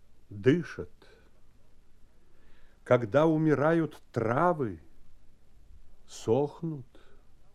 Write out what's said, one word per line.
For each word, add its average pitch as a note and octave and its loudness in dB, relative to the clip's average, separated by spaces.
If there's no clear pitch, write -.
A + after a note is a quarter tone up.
дышат. A#2+ 0
Когда B2 4
умирают D#3 2
травы, A#2+ 2
сохнут. C#3+ -2